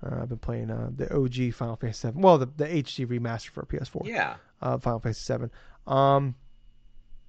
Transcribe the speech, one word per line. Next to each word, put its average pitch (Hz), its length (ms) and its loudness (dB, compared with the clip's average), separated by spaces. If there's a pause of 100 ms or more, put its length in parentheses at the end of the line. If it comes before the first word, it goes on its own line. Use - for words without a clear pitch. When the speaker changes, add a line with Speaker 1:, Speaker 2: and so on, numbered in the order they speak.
Speaker 1:
Uh, - 200 -4
I've 120 60 -6
been 117 100 -6
playing, 117 340 -4
uh, 113 240 -4
the - 160 -4
O 135 160 4
G 123 240 0
Final 117 240 -4
Fantasy 113 240 -6
seven. 131 220 -4
Well, 180 160 10
the, 131 80 0 (100)
the 147 180 0
H 143 220 -2
D 131 100 -2
remaster 117 440 -4
for - 140 -10
P 143 160 -4
S 131 60 -6
four. - 180 -8
Speaker 2:
Yeah. 123 300 -2 (260)
Speaker 1:
Uh, 127 180 0
Final 120 200 -2
Fantasy 113 240 -4
seven. 120 300 -4 (340)
Um, 139 480 4 (960)